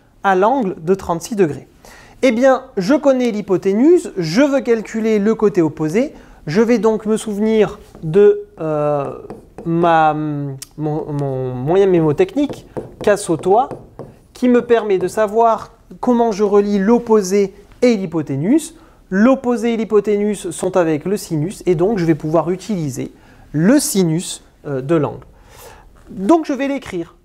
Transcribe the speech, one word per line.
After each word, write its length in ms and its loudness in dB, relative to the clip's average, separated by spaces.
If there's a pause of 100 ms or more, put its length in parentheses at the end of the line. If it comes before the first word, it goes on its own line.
(240)
à 100 2
l'angle 480 0
de 140 0
trente-six 400 -8
degrés. 320 -2 (540)
Eh 100 4
bien, 320 2 (120)
je 180 0
connais 360 2
l'hypoténuse, 840 2
je 260 0
veux 200 2
calculer 580 -2
le 160 0
côté 260 2
opposé, 500 -2 (360)
je 120 0
vais 180 2
donc 280 -2
me 100 0
souvenir 600 0 (240)
de, 460 4 (120)
euh, 560 -2 (480)
ma, 480 2
mon, 440 -6 (200)
mon 760 -4
moyen 320 2
mnémotechnique, 800 0 (340)
Cassotoi, 680 0 (640)
qui 160 -2
me 180 4
permet 320 2
de 80 -2
savoir 640 0 (300)
comment 320 2
je 100 -4
relie 380 2
l'opposé 720 2 (260)
et 160 4
l'hypoténuse. 800 -2 (340)
L'opposé 640 2
et 20 -2
l'hypoténuse 720 0
sont 260 -4
avec 280 0
le 120 -2
sinus 480 -6
et 120 2
donc 220 0
je 60 -2
vais 120 2
pouvoir 340 -2
utiliser 640 -6 (400)
le 260 4
sinus, 640 -2 (240)
euh, 160 -6
de 140 0
l'angle. 280 -4 (840)
Donc 360 2
je 60 -4
vais 160 -4
l'écrire. 460 -8 (100)